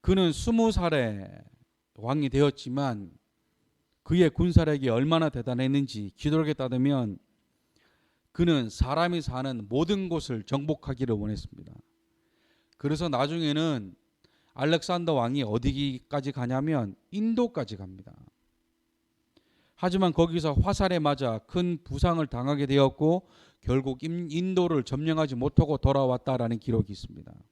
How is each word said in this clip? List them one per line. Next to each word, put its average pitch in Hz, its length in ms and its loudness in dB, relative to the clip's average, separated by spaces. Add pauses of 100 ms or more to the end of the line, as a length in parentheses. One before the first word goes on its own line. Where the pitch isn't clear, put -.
그는 180 320 4
스무 226 400 2
살에 123 560 0 (680)
왕이 131 360 -2
되었지만 135 800 0 (880)
그의 170 280 4
군사력이 156 580 4
얼마나 151 400 2
대단했는지 123 880 -2
기록에 151 380 0
따르면 127 640 0 (1120)
그는 156 380 2
사람이 165 500 0
사는 127 480 -6
모든 170 400 0
곳을 135 360 -6
정복하기를 139 680 -4
원했습니다. - 580 -8 (1040)
그래서 151 320 -2
나중에는 147 840 0 (600)
알렉산더 165 580 0
왕이 131 300 0
어디까지 131 920 -4
가냐면 131 640 -2 (140)
인도까지 220 640 -2
갑니다. 95 380 -16 (1600)
하지만 180 400 0
거기서 165 400 2
화살에 185 440 2
맞아 135 420 0
큰 175 440 -4
부상을 160 420 0
당하게 139 400 -2
되었고 139 640 2 (320)
결국 131 420 -2
인-, 170 280 -6
인도를 175 540 0
점령하지 156 500 -2
못하고 143 420 2
돌아왔다라는 127 840 0
기록이 113 340 -2
있습니다. - 380 -16 (220)